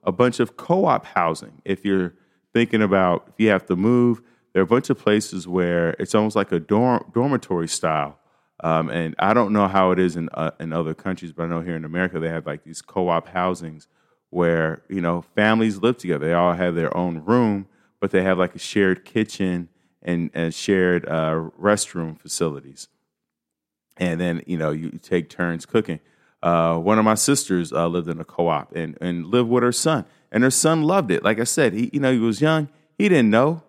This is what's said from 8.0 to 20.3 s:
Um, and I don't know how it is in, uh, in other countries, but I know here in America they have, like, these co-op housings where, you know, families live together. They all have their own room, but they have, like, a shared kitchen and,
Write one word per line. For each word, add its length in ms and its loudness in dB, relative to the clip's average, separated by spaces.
Um, 300 0
and 280 -4
I 160 2
don't 180 2
know 140 4
how 260 2
it 60 0
is 160 2
in, 200 -6
uh, 160 -4
in 120 -8
other 200 -2
countries, 400 -10
but 120 -8
I 20 -6
know 160 -4
here 140 -6
in 100 -10
America 320 -4
they 100 -4
have, 180 -6
like, 180 -10
these 180 -16
co-op 460 -2
housings 600 -6
where, 580 0
you 120 -4
know, 220 -2
families 560 0
live 180 0
together. 300 -4
They 80 0
all 180 4
have 220 -2
their 200 -2
own 300 -4
room, 420 2
but 120 -4
they 140 2
have, 120 2
like, 180 0
a 40 -14
shared 480 -2
kitchen 640 -4
and, 320 -2